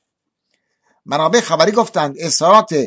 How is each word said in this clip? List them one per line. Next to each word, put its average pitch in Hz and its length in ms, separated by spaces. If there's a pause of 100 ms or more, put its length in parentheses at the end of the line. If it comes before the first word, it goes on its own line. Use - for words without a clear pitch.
(1080)
منابع 160 340
خبری 170 320
گفتند 160 460
اظهارات 170 560 (120)